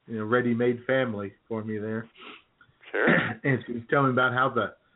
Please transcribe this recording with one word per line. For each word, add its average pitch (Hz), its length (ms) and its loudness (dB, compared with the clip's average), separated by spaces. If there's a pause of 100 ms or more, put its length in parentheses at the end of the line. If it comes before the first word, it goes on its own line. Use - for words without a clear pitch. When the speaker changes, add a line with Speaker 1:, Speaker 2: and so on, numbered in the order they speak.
Speaker 1:
You 113 120 -6
know, 107 60 -4
ready-made 120 600 2
family 107 480 -2 (140)
for 110 160 -6
me 107 160 -6
there. 110 280 -6 (840)
Speaker 2:
Sure. 107 160 0
Speaker 1:
<clears throat> 123 360 0
And 135 220 2
she 120 80 -10
was 120 160 -8
telling 139 180 4
me 127 60 2
about 127 200 2
how 131 160 2
the, 113 240 -2 (220)